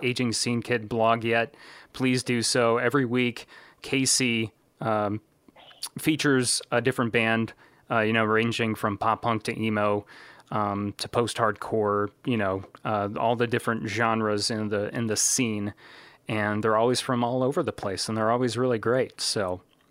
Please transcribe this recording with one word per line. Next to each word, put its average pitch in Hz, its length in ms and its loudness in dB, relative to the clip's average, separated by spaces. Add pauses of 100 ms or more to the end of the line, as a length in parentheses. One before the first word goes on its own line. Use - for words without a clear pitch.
Aging 123 300 0
Scene 120 300 -2
Kid 110 260 -2
blog 113 360 2
yet, 117 300 0 (400)
please 127 280 2
do 120 200 0
so. 117 340 4
Every 123 300 2
week, 123 400 0 (340)
Casey, 123 720 0 (280)
um, 107 400 0 (760)
features 143 640 2 (120)
a 120 80 2
different 120 320 -2
band, 113 400 2 (380)
uh, 117 100 2
you 110 140 2
know, 113 100 4
ranging 110 500 2
from 101 240 -2
pop 110 240 0
punk 113 220 0
to - 160 -6
emo, 104 460 0 (440)
um, 101 480 -2
to - 100 -8
post-hardcore, 107 1000 0 (160)
you 127 140 -2
know, 98 260 -2 (220)
uh, 104 320 -2
all 117 180 2
the 120 100 0
different 113 420 -2
genres 110 640 0
in 107 200 -4
the, 104 260 -2
in 117 100 -2
the 107 100 -2
scene. 107 580 0 (540)
And 107 360 0
they're 110 140 4
always 120 220 4
from 120 220 0
all 123 200 0
over 143 200 0
the 110 100 -2
place, - 360 -4
and 110 80 -2
they're 110 140 2
always 120 260 2
really 123 220 0
great. 117 420 0
So, 104 400 -2 (300)